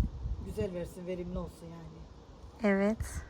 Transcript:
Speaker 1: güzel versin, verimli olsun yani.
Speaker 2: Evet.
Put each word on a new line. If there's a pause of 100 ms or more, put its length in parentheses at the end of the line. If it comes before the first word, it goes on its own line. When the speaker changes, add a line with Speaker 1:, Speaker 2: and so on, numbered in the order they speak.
(460)
Speaker 1:
güzel
versin,
verimli
olsun
yani.
Speaker 2:
Evet.